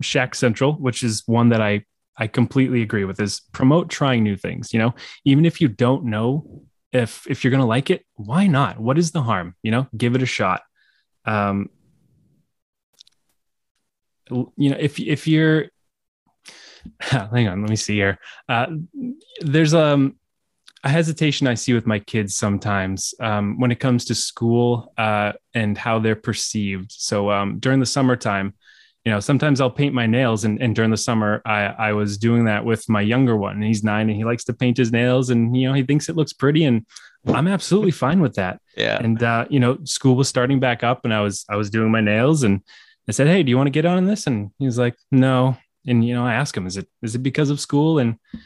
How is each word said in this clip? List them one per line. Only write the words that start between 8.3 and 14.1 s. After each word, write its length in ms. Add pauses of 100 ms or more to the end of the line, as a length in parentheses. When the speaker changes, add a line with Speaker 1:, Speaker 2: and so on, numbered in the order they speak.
Speaker 1:
not? 340
What 200
is 120
the 120
harm? 400
You 80
know, 160 (100)
give 180
it 60
a 60
shot. 340 (640)
Um, 440 (2500)